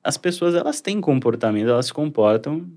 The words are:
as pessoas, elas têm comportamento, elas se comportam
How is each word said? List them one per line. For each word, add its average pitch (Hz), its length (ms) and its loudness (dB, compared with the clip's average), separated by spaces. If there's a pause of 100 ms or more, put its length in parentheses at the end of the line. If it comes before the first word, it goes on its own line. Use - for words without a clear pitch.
as - 160 -4
pessoas, 175 360 0
elas 294 280 -2
têm 202 180 -2
comportamento, 113 720 0
elas 123 160 2
se - 80 -8
comportam 147 720 0 (100)